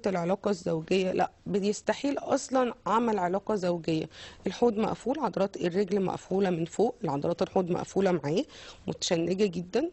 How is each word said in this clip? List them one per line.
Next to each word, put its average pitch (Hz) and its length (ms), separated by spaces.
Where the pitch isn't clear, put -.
العلاقة 185 440
الزوجية، 185 600
لا، 180 200
بيستحيل 208 720
أصلًا 254 560
عمل 220 340
علاقة 185 360
زوجية. 170 540
الحوض 208 300
مقفول، 220 420
عضلات 202 380
الرجل 190 440
مقفولة 190 480
من 170 160
فوق، 202 380
العضلات 160 380
الحوض 185 300
مقفولة 190 400
معاه، 160 320
متشنجة 175 580
جدًا، 180 480